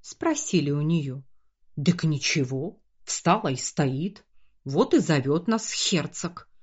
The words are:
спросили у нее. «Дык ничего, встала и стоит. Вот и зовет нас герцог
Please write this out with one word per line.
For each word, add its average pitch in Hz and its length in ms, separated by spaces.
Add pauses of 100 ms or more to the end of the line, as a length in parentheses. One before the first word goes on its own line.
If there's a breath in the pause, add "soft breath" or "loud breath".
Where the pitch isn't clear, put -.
спросили 190 680
у 147 100
нее. 143 420 (520)
«Дык 175 280
ничего, 143 760 (240)
встала - 460
и 131 60
стоит. 139 720 (380)
Вот 147 300
и 311 60
зовет 151 480
нас 226 240 (200)
герцог 170 580 (140)